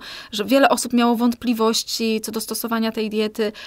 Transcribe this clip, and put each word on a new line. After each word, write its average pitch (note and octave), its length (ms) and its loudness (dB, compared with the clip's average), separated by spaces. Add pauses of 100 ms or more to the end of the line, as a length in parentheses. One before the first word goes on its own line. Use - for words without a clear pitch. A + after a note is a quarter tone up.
(320)
że G3+ 140 -6
wiele C4+ 240 6
osób - 240 0
miało A#3+ 220 4
wątpliwości A3+ 1080 0
co G#3+ 100 -8
do A3 100 -6
stosowania A3+ 500 -2
tej A3 180 -4
diety. G#3+ 420 -2 (160)